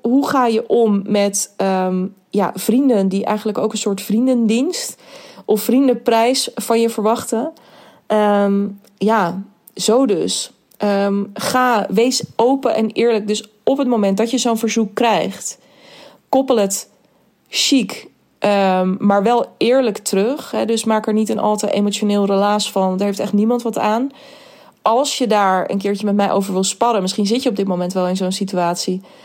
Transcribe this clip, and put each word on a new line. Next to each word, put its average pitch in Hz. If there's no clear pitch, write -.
hoe 262
ga 262
je 220
om 214
met, 202
ehm, 185
ja, 196
vrienden 220
die 190
eigenlijk 214
ook 220
een 220
soort 196
vriendendienst 240
of 208
vriendenprijs 247
van 226
je 226
verwachten? 226
Ehm, 202
ja, 196
zo 233
dus. 185
Ehm, 202
ga, 247
wees 233
open 262
en 220
eerlijk. 226
Dus 208
op 269
het 277
moment 202
dat 233
je 262
zo'n 226
verzoek 220
krijgt, 196
koppel 269
het 196
chic, -
ehm, 190
maar 202
wel 233
eerlijk 240
terug, 226
hè. 220
Dus 226
maak 220
er 220
niet 214
een 220
al 214
te 202
emotioneel 202
relaas 202
van. 185
Daar 202
heeft 196
echt 190
niemand 226
wat 233
aan. 233
Als 247
je 247
daar 196
een 196
keertje 202
met 202
mij 202
over 196
wil 190
sparren, 226
misschien 190
zit 233
je 269
op 202
dit 196
moment 180
wel 185
in 185
zo'n 185
situatie, 185